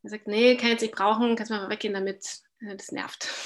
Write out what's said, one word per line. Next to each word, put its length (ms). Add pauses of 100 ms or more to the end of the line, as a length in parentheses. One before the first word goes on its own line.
Er 80
sagt, 160
„Nee, 300
kann 100
ich 60
jetzt 100
nicht 120
brauchen, 420
kannst 140
mal 180
weggehen 260
damit, 460 (200)
äh, 160
das 160
nervt.“ 360 (180)